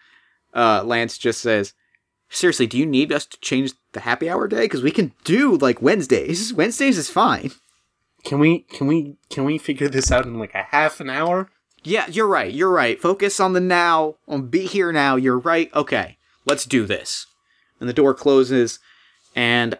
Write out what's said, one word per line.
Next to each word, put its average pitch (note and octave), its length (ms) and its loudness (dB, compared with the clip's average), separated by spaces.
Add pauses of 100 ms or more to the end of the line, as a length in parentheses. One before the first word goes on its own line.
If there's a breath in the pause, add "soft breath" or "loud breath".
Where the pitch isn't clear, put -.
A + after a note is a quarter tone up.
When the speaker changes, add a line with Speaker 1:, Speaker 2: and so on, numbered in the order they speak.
(540 soft breath)
Speaker 1:
uh, A2 300 4
Lance A#2 340 -4
just A2+ 240 -2
says, G#2+ 320 0 (560)
"Seriously, D3+ 380 0
do A#2+ 100 -6
you D3 80 2
need D3 260 0
us C#3+ 140 -4
to - 160 -20
change C3+ 320 -2 (180)
the A2 100 -12
happy B2+ 280 -2
hour - 180 -2
day? - 220 0
'Cause C3+ 120 -4
we C#3 100 2
can - 220 -2 (120)
do, G#3+ 320 2
like, C3 240 2
Wednesdays. E3+ 720 0
Wednesdays A3+ 440 0
is D#3 120 -4
fine." D3+ 420 0 (720)
Speaker 2:
Can C#3+ 160 -2
we, E3 220 4
can - 260 -6
we, C#3+ 300 -2 (120)
can C#3 140 -6
we D3 140 0
figure C#3+ 320 -4
this C3 200 -2
out B2+ 160 2
in, A#2 140 -8
like, G#2+ 140 -10
a G2 100 -6
half D3+ 380 0
an C3+ 80 -10
hour? E3+ 420 -4 (320)
Speaker 1:
Yeah, F#3 240 -2
you're G#3 200 0
right, B2 260 0
you're F3+ 180 2
right. B2+ 300 2
Focus G3 400 0
on F#3 120 2
the F3+ 80 2
now, F3 540 2 (100)
on C#3 220 -6
be F3 180 -2
here F3+ 280 -2
now, C#3 240 2
you're B2+ 200 2
right. E3 360 0
Okay, C3+ 440 -4 (280)
let's C#3+ 200 -2
do A#2 200 0
this. - 400 -8 (540)
And A#2+ 80 -8
the B2 60 -4
door C#3 200 4
closes, C3 680 2 (560 soft breath)
and, A#2+ 440 0